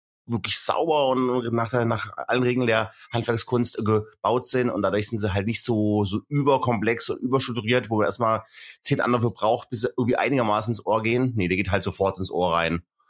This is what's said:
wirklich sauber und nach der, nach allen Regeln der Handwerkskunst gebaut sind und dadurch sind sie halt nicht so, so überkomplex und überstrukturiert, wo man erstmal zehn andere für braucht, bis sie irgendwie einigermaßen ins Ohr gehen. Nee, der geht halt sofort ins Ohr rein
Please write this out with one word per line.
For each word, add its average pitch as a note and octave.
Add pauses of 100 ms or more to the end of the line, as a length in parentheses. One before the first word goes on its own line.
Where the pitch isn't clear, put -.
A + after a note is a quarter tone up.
(240)
wirklich A2+
sauber D3+
und B2
nach A#2
der, A#2+
nach A2
allen B2
Regeln B2
der A2 (200)
Handwerkskunst A#2
gebaut A2
sind B2
und G2+
dadurch G2+
sind A2+
sie G2+
halt G2
nicht A2
so, G#2+
so G2+
überkomplex B2
und -
überstrukturiert, B2
wo A2
man G#2
erstmal A2 (360)
zehn -
andere A#2
für A#2
braucht, A2
bis A2+
sie B2
irgendwie A#2+
einigermaßen A2
ins -
Ohr A2
gehen. B2
Nee, F2+
der F#2
geht F2+
halt F#2+
sofort F#2+
ins F#2
Ohr F2
rein E2 (280)